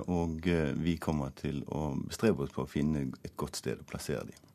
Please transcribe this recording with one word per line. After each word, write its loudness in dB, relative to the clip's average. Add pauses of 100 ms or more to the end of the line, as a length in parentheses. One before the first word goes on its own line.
og, 2
eh, 4
vi 2
kommer 0
til -2
å 0 (140)
bestrebe 2
oss -2
på -4
å -4
finne 0 (100)
et -10
godt -4
sted -2
å -16
plassere -4
de. -12 (220)